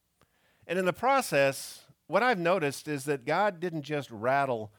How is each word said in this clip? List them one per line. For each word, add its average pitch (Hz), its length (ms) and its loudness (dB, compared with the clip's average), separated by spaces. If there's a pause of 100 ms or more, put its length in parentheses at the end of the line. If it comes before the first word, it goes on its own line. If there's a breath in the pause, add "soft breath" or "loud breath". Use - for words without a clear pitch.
(680 soft breath)
And 170 120 -4
in 190 60 0
the 180 80 2
process, 160 920 0 (220)
what 185 160 2
I've 247 160 2
noticed 165 500 0
is 143 160 -4
that 139 200 -2
God 175 360 0
didn't 165 220 -4
just 143 280 -4
rattle 120 680 0